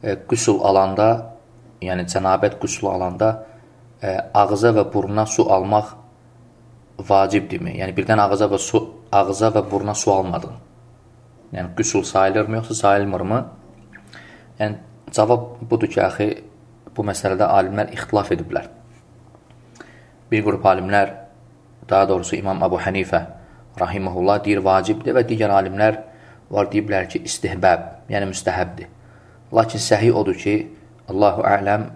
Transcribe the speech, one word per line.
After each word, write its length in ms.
e, 120
qüsul 360
alanda, 720
yəni 300
cənabət 480
qüsulu 320
alanda, 380
e, 160
ağza 420
və 180
buruna 320
su 260
almaq 420
vacibdirmi? 800
Yəni 160
birdən 260
ağza 300
və 80
su, 220
ağza 440
və 160
buruna 240
su 160
almadın. 460
Yəni 240
qüsul 260
sayılırmı, 520
yoxsa 200
sayılmırmı? 720
Yəni 160
cavab 580
budur 180
ki, 160
axı, 260
bu 80
məsələdə 440
alimlər 480
ixtilaf 360
ediblər. 360
Bir 120
qrup 220
alimlər, 460
daha 200
doğrusu 260
İmam 300
Əbu 160
Hənifə 400
rahimehullah 680
deyir 180
vacibdir 520
və 120
digər 260
alimlər 460
var 220
deyiblər 400
ki, 160
istihbəb, 840
yəni 220
müstəhəbdir. 580
Lakin 280
səhih 340
odur 240
ki, 160
Allahu 340
ələm 500